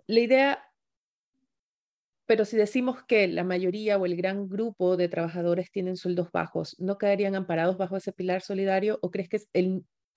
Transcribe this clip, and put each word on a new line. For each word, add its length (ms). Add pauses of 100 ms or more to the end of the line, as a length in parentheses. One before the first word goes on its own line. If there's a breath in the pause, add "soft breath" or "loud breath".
La 140
idea, 440 (1600)
pero 180
si 120
decimos 480
que 220
la 160
mayoría 560
o 80
el 100
gran 320
grupo 480
de 120
trabajadores 600
tienen 260
sueldos 340
bajos, 480
¿no 200
quedarían 360
amparados 420
bajo 200
ese 160
pilar 300
solidario? 600
¿O 80
crees 180
que 80
es 180
el, 300 (320)